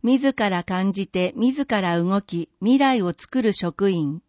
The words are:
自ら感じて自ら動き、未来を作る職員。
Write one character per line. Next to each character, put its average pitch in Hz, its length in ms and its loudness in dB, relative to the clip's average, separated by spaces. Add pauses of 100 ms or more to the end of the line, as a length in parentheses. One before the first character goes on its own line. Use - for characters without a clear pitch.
自 262 320 4
ら 190 280 0
感 190 300 -2
じ 196 140 -4
て 180 280 -2
自 262 340 0
ら 185 300 0
動 190 220 0
き、 170 280 -8 (100)
未 240 180 4
来 262 240 2
を 175 140 -2
作 - 260 -4
る 214 120 2
職 190 360 -2
員。 160 400 -2